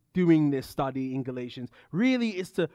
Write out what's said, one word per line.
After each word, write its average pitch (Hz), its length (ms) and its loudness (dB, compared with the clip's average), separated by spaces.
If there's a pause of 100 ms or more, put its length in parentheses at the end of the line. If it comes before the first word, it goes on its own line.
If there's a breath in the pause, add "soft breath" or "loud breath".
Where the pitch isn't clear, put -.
(140)
doing 165 360 4
this 131 180 -2
study 131 460 -6
in 135 80 -4
Galatians 123 480 -10 (220 loud breath)
really 240 380 2
is 185 240 -8
to 165 220 0